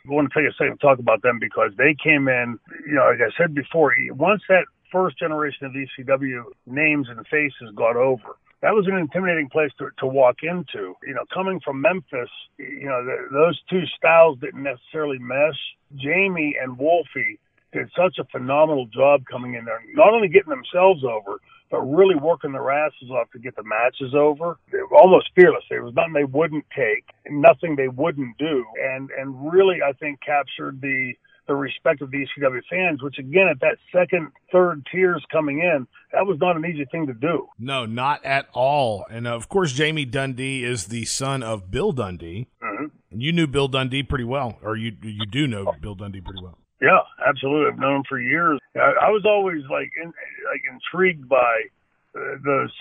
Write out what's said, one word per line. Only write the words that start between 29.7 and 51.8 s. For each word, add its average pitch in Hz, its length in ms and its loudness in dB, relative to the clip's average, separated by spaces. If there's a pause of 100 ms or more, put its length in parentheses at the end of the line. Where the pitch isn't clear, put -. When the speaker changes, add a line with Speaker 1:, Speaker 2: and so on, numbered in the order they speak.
Speaker 1:
I 143 60 0
think, 143 320 -10
captured 143 560 -4
the, 131 320 -4 (340)
the 147 80 0
respect 139 480 -2
of 135 80 -10
the 135 60 -8
E 139 180 -6
C 143 60 -14
W 131 280 0
fans, 175 340 -2
which, 139 160 -10
again, 143 300 2
at 147 120 -2
that 156 160 2 (160)
second, 180 400 0 (180)
third 180 400 2
tiers 180 400 0
coming 151 300 0
in, 160 260 0 (260)
that 190 140 0
was 180 140 -2
not 180 160 2
an 156 100 -4
easy 151 240 -6
thing 165 160 -4
to 131 80 -8
do. 143 320 -2 (100)
Speaker 2:
No, 131 300 -6
not 127 380 -2
at 135 280 -2
all. 123 560 0
And, 117 200 -8
of 117 200 -6
course, 185 240 0
Jamie 151 320 -2
Dundee 131 600 -6
is 120 220 -6
the 113 180 -8
son 135 400 -6
of 107 260 -8
Bill 139 220 -2
Dundee. 92 560 -8 (120)
Speaker 1:
Mm-hmm. 113 260 -8 (260)
Speaker 2:
And 110 100 -8
you 147 80 -2
knew 170 160 2
Bill 139 220 0
Dundee 131 340 -2
pretty 127 220 -4
well, 123 360 -6
or 110 160 -6
you, 113 160 -6 (100)
you 107 240 -10
do 131 200 -2
know 101 340 -4
Bill 104 140 -10
Dundee 98 260 -12
pretty 92 220 -14
well. 90 160 -18 (240)
Speaker 1:
Yeah, 170 160 6 (260)
absolutely. 139 480 0
I've 120 60 -12
known 139 200 0
him 139 100 -2
for 131 120 -6
years. 147 380 0 (160)
I, 135 320 4
I 185 40 4
was 208 140 0
always, 196 460 0
like, 147 220 -6 (100)
in, 170 60 -12
like, - 600 -12
intrigued 156 600 -2
by, 120 340 4 (540)